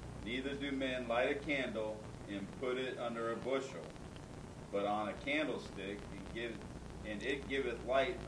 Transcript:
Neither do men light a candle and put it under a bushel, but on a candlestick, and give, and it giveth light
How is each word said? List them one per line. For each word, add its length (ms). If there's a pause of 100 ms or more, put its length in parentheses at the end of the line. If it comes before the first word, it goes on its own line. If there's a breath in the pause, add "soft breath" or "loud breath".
(240)
Neither 300
do 160
men 380
light 220
a 40
candle 640 (340)
and 160 (140)
put 160
it 240
under 320
a 40
bushel, 460 (880)
but 140
on 240
a 60 (100)
candlestick, 720 (140)
and 80 (140)
give, 180 (560)
and 140
it 260
giveth 400
light 400